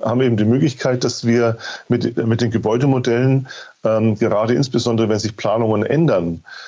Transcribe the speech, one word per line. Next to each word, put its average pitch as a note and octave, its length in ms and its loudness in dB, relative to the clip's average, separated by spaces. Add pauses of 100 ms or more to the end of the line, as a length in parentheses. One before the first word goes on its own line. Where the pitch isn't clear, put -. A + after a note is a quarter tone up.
haben A#2+ 180 0
eben A#2+ 160 2
die G#2+ 80 2
Möglichkeit, B2+ 580 0
dass B2 220 -4
wir A#2 320 2 (300)
mit, A#2 300 0
mit A2+ 240 0
den A#2 100 0
Gebäudemodellen, B2+ 960 0 (360)
ähm, A2 340 2
gerade A2 380 2
insbesondere, A#2+ 520 0
wenn G#2+ 120 0
sich G#2 180 -6
Planungen A2 460 0
ändern, F2+ 600 0 (240)